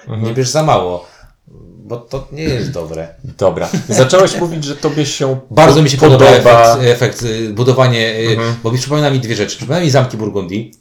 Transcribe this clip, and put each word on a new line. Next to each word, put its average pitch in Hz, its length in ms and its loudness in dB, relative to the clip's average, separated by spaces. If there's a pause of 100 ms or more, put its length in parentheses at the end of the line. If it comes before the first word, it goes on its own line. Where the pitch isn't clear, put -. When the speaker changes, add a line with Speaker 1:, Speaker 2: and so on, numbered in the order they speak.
Speaker 1:
Mhm. 110 240 -10
Speaker 2:
nie 117 100 -6
bierz 127 140 -2
za 156 140 -2
mało. 92 440 -2 (800)
Bo 113 100 -10
to 135 360 -12
nie 143 120 -12
jest 131 260 -4
dobre. 80 380 -10 (300)
Speaker 1:
Dobra. 87 300 -2 (200)
Zacząłeś 131 520 2
mówić, 165 240 -6
że 139 120 -8
tobie 151 300 -4
się 131 340 -4 (100)
Speaker 2:
Bardzo 147 320 4
mi 139 80 4
się 135 60 -2
podoba 135 300 6
Speaker 1:
podoba 117 500 6
Speaker 2:
efekt, 127 80 -2 (180)
efekt, 117 200 -4
y, 113 260 -6
budowanie, 117 680 0
y, 113 120 -2
Speaker 1:
Mhm. 117 320 -2
Speaker 2:
bo 113 100 -4
mi 127 60 -2
przypomina 143 320 -2
mi 131 100 0
dwie 117 160 -6
rzeczy. 101 200 -6
Przypomina 147 280 -4
mi 151 60 0
Zamki 127 260 0
Burgundii, 101 540 -8 (100)